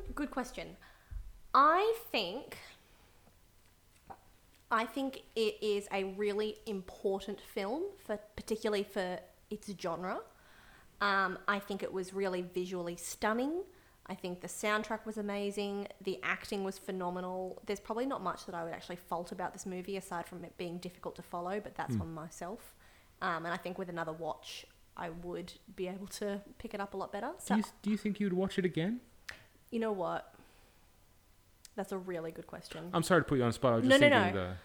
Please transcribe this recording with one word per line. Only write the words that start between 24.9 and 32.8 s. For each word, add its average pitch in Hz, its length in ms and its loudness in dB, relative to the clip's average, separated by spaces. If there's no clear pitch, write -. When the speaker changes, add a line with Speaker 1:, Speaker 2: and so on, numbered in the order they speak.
Speaker 1:
I 175 120 -4
would 175 440 -6
be 180 120 -2
able 190 200 -6
to 202 340 -4
pick 220 140 -8
it 202 60 -4
up 196 140 -6
a 196 40 -6
lot 185 140 -4
better. 220 280 -4
So - 160 2
Speaker 2:
Do 214 60 6
you, - 40 -2
do 202 100 -2
you 214 60 4
think 202 220 -2
you 208 80 2
would 185 60 0
watch 185 260 0
it 185 60 4
again? 185 340 0
Speaker 1:
You 233 80 0
know 226 120 0
what? 170 420 -4
That's 196 160 -6
a 196 60 -2
really 175 340 -4
good 170 160 -12
question. 165 460 -10